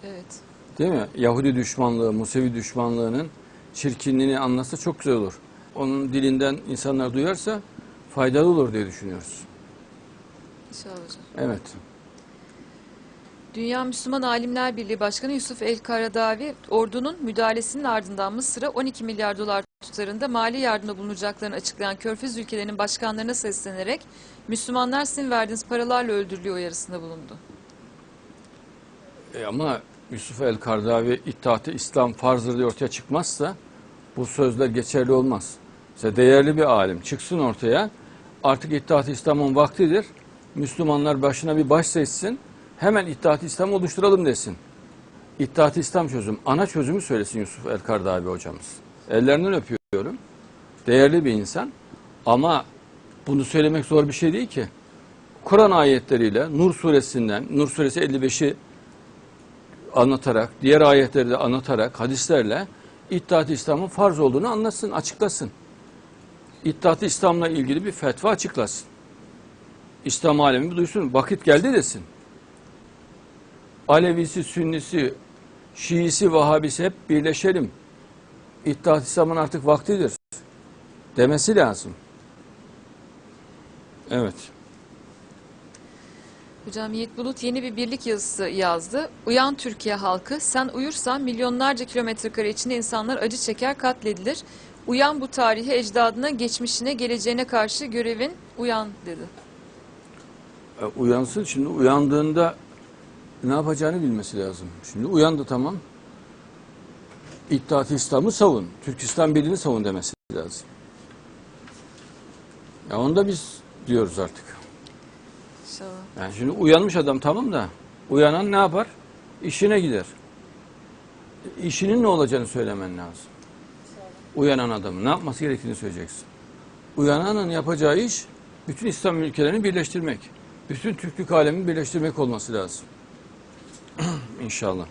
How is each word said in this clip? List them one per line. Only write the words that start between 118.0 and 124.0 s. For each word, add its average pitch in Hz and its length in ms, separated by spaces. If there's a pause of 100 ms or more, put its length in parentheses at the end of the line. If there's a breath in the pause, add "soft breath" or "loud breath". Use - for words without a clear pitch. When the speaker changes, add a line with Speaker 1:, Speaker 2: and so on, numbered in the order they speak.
Speaker 2:
uyanan 151 420
ne 196 40
yapar? 190 300 (560)
İşine 202 380
gider. 120 240 (1600)
İşinin 196 400
ne 226 40
olacağını 139 400
söylemen 101 520
lazım. 87 260 (1120)